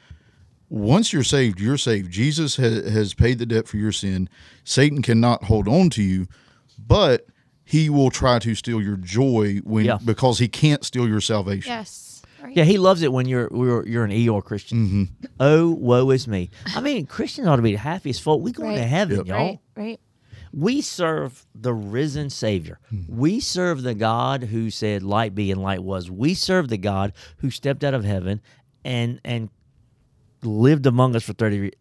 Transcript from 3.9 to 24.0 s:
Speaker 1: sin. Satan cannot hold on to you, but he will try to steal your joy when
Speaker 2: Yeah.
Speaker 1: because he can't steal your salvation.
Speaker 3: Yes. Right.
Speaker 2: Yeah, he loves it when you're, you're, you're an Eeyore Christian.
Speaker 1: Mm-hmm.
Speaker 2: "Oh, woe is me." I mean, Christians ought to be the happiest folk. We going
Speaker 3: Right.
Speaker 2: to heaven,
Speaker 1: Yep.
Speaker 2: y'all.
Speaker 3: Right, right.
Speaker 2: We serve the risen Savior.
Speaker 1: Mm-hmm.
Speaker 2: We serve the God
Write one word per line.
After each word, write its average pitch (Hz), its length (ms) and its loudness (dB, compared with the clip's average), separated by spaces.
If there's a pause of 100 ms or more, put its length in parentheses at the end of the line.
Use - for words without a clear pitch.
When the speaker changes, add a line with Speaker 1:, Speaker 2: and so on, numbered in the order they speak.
Speaker 1:
sin. 95 380 -4 (340)
Satan 143 380 2
cannot 117 440 2
hold 104 220 2
on 170 240 6
to 107 120 0
you, 92 240 0 (500)
but 127 500 4 (360)
he 156 260 2
will 139 200 4
try 123 300 2
to 113 160 -2
steal 113 260 -4
your 101 160 -4
joy 104 680 0
when 110 220 0
Speaker 2:
Yeah. 117 180 2
Speaker 1:
because 117 360 2
he 120 80 2
can't 147 360 2
steal 123 240 -2
your 107 140 0
salvation. 101 500 -4
Speaker 3:
Yes. - 500 -14 (220)
Right. 269 140 -6
Speaker 2:
Yeah, 262 60 6
he 202 140 4
loves 185 240 4
it 143 100 2
when 127 160 0
you're, 127 240 -2
you're, 120 360 0
you're 117 160 -2
an 104 80 -2
Eeyore 110 320 2
Christian. 110 420 -2
Speaker 1:
Mm-hmm. 98 400 -2 (140)
Speaker 2:
"Oh, 156 320 6
woe 123 400 4
is 131 160 0
me." 92 240 -4 (240)
I 208 60 -2
mean, 254 260 -4
Christians 262 400 -6
ought 151 80 6
to 120 80 2
be 113 80 4
the 101 80 -4
happiest 143 420 -8
folk. 156 220 2
We 220 80 -4
going - 180 -8
Speaker 3:
Right. 208 80 -4
Speaker 2:
to 123 60 -2
heaven, 143 340 0
Speaker 1:
Yep. 92 100 -4
Speaker 2:
y'all. 95 100 -4
Speaker 3:
Right, 175 220 -4 (160)
right. 220 240 -12 (540)
Speaker 2:
We 220 280 -2
serve 156 640 -6 (120)
the 117 180 -4
risen 131 560 -4
Savior. 92 500 -4 (140)
Speaker 1:
Mm-hmm. 95 240 -8
Speaker 2:
We 165 220 0
serve 180 420 -4
the 123 140 -4
God 120 480 -2